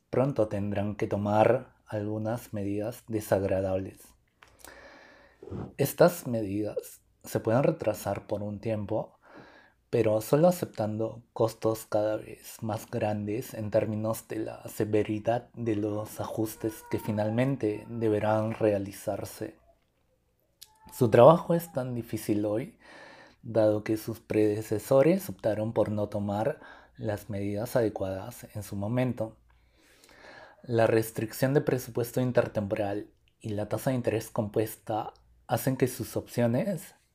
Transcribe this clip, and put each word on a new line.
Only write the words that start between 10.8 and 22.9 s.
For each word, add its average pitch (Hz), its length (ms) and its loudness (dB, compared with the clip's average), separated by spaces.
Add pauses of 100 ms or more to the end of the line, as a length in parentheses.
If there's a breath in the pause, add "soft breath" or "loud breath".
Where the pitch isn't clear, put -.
costos 113 500 0
cada 107 320 0
vez - 460 -12
más 107 280 -6
grandes 107 640 -2
en 107 180 -6
términos 107 580 0
de 110 80 -6
la 113 300 -8
severidad 107 880 0
de 113 240 -2
los 107 440 -4
ajustes 110 680 -6
que 107 80 -2
finalmente 107 920 0
deberán 107 640 2
realizarse. 101 1040 -2 (1400)
Su 120 160 4
trabajo 147 420 8
es 170 180 -2
tan 127 240 -6
difícil 107 520 -2
hoy, 117 320 -4 (640 loud breath)